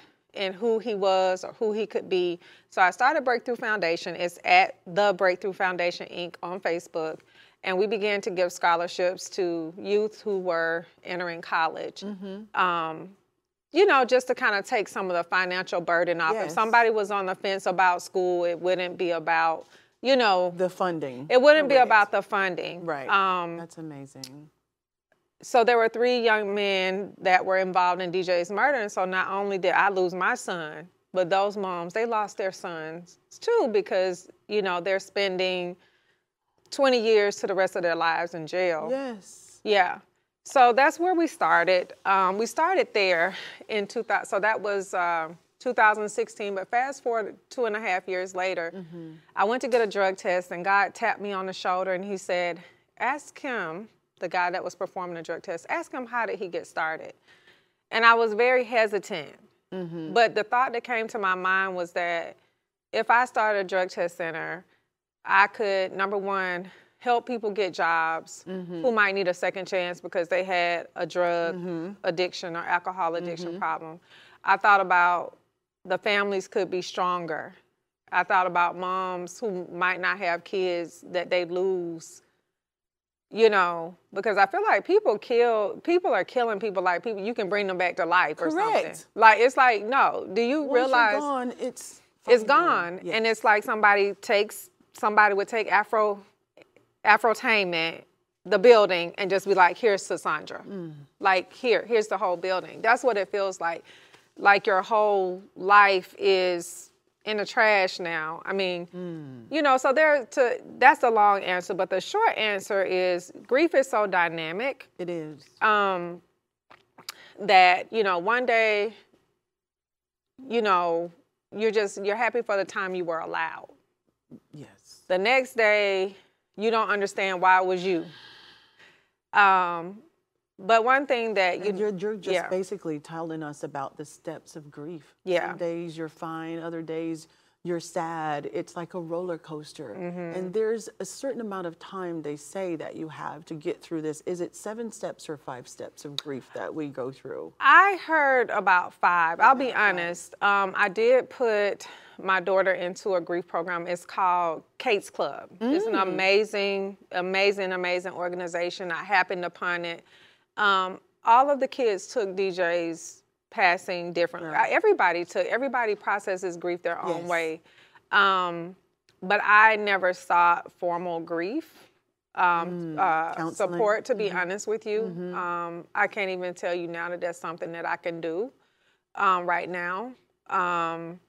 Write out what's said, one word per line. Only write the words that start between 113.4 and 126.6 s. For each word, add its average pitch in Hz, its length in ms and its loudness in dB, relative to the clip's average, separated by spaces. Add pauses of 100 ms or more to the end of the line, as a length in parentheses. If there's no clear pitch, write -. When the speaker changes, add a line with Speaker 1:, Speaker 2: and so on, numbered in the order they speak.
Speaker 1:
grief 320 280 2
is 269 140 4
so 214 180 0
dynamic. 175 800 -2 (100)
Speaker 2:
It 175 100 -8
is. 156 340 -8 (200)
Speaker 1:
Um, 190 580 2 (1200)
that, 185 540 6
you 220 100 0
know, 185 160 0
one 226 260 0
day, 220 480 2 (1600)
you 226 140 0
know, 175 480 0 (460)
you're 220 140 0
just, 202 340 -2
you're 202 120 0
happy 233 260 -2
for 208 140 -2
the 190 80 0
time 190 300 -6
you 180 100 -4
were 165 160 -4
allowed. 165 480 -8 (840)
Speaker 2:
Yes. - 560 -20
Speaker 1:
The 185 100 2
next 247 360 2
day, 202 640 2 (400)
you 220 140 0